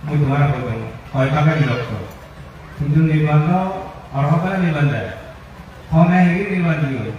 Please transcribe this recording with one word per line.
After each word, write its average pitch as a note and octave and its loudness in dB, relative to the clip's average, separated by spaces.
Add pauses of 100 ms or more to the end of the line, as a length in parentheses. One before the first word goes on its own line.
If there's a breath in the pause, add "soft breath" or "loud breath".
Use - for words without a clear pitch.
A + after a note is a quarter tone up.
মুই D3+ -2
তোমার C#3 2 (100)
বলবো, B2 -4 (400)
হয় C3+ 2
টাকা D#3 4 (180)
লক্ষ্য। A2+ -4 (800)
কিন্তু D3 0 (120)
নির্বাণ D3+ 4
তো F#3 2 (600)
অর্হতা E3 2 (160)
নির্বাণ D3 2
দেয়। F#2+ -4 (800)
ফলে F3 4 (160)
এই G3 0
নির্বাণ E3 0
দিবে। A#2 -4